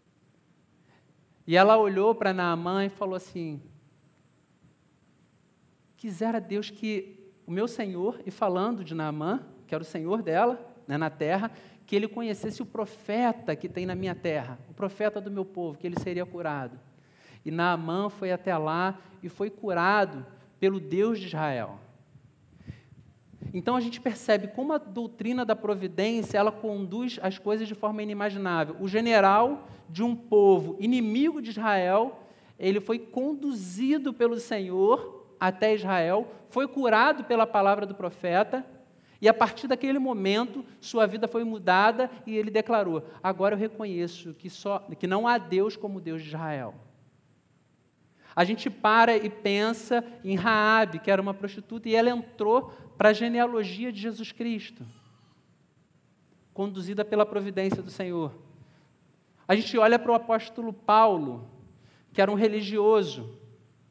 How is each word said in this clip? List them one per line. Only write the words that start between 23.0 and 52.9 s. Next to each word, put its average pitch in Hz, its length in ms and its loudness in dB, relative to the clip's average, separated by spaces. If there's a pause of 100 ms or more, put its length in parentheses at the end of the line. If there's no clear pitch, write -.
Então 208 220 -2
a 254 60 0
gente 233 180 -6
percebe 208 480 0
como 269 240 -4
a 302 60 2
doutrina 233 680 -6
da 220 100 0
providência, 202 840 -2
ela 208 160 4
conduz 214 680 -6
as 190 160 -4
coisas 214 300 -4
de 214 80 -10
forma 214 260 -4
inimaginável. 196 800 -4
O 190 80 -4
general 220 800 4 (220)
de 165 120 -6
um 240 140 0
povo 190 640 4
inimigo 247 600 0
de 226 80 -10
Israel, 208 680 2 (400)
ele 196 220 0
foi 226 180 -2
conduzido 262 1160 -2
pelo 240 260 0
Senhor 196 960 0
até 190 380 2
Israel, 190 560 0 (180)
foi 269 160 -2
curado 269 600 4
pela 226 200 4
palavra 202 400 2
do 196 80 -8
profeta, 185 720 -2 (560)
e 208 60 4
a 226 60 10
partir 226 340 0
daquele 269 320 0
momento, 233 640 -2 (140)
sua 220 260 2
vida 208 220 0
foi 233 160 -4
mudada 220 640 2 (160)
e 220 120 -4
ele 214 120 -2
declarou, 202 540 0 (180)
"Agora 190 320 0
eu 202 60 0
reconheço 175 760 -6
que 185 160 -16
só, 202 300 -6 (180)
que - 80 -6
não 202 220 0
há 240 100 4
Deus 190 380 0
como 196 220 -8
o 175 40 -12
Deus 160 200 -8
de 151 80 -14
Israel." 151 440 -8 (1600)
A 175 80 4
gente 214 240 -2
para 226 480 4
e 214 140 0
pensa 220 760 -2 (200)
em 190 120 -2
Raabe, 214 600 4
que 196 140 0
era 190 100 4
uma 196 140 -4
prostituta, 208 520 -12
e 220 60 0
ela 233 160 6
entrou 233 640 0 (240)